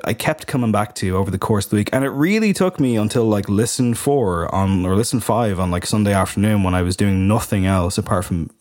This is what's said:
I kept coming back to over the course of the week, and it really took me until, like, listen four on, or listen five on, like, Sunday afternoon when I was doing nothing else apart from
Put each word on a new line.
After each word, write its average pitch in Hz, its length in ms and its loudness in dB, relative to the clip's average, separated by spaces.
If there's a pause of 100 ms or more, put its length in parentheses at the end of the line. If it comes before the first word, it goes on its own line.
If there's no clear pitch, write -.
I - 120 -2
kept - 320 -4
coming 120 240 0
back 104 240 -2
to 92 200 -2
over 98 140 0
the 92 80 -2
course 104 280 0
of - 40 -8
the 107 60 0
week, 104 180 0
and 131 100 2
it 139 60 -2
really 196 440 2
took 185 260 0
me 127 160 2
until, 107 300 2
like, 104 220 2
listen 117 460 0
four 107 600 0
on, 95 300 2
or 92 120 0
listen 117 240 0
five 107 400 0
on, 92 100 0
like, 90 160 -2
Sunday 104 260 0
afternoon 101 520 2
when 92 100 2
I 90 80 2
was 90 160 0
doing 95 300 2
nothing 104 400 0
else 92 320 0
apart 98 260 -2
from 85 240 -4 (120)